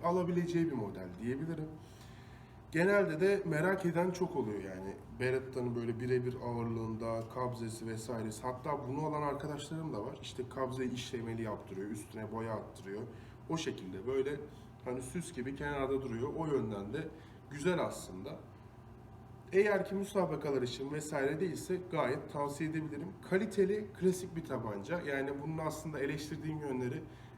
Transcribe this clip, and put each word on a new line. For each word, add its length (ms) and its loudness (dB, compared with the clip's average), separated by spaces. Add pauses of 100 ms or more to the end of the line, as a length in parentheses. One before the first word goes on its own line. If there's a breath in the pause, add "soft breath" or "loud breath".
alabileceği 640 4
bir 100 2
model 320 -4 (140)
diyebilirim. 460 -2 (1040 loud breath)
Genelde 500 6
de 240 6
merak 400 4
eden 260 4
çok 240 0
oluyor 280 0
yani. 320 -6 (240)
Beretta'nın 560 2
böyle 240 0
birebir 360 2 (100)
ağırlığında, 840 0
kabzesi 580 -4
vesairesi. 560 -4
Hatta 440 -2
bunu 180 0
alan 160 0
arkadaşlarım 720 -2
da 120 -2
var. 160 -8
İşte 280 -6
kabzeyi 420 0
işlemeli 500 -4
yaptırıyor, 480 -4
üstüne 420 -6
boya 220 -2
attırıyor. 480 -6 (480 loud breath)
O 80 2
şekilde 500 -4
böyle 320 2 (460 loud breath)
hani 160 0
süs 320 -4
gibi 220 -2
kenarda 460 0
duruyor. 360 0
O 80 0
yönden 480 0
de 140 -2 (440 loud breath)
güzel 340 2
aslında. 500 -6 (1160 loud breath)
Eğer 320 8
ki 100 -2
müsabakalar 680 2
için 300 -2
vesaire 480 2
değilse 420 0 (100)
gayet 420 2
tavsiye 360 0
edebilirim. 380 -2 (220)
Kaliteli, 580 4 (120)
klasik 360 4
bir 100 -4
tabanca. 560 -2
Yani 300 0 (120)
bunun 140 -2
aslında 420 -2
eleştirdiğim 600 -2
yönleri, 440 0 (340 loud breath)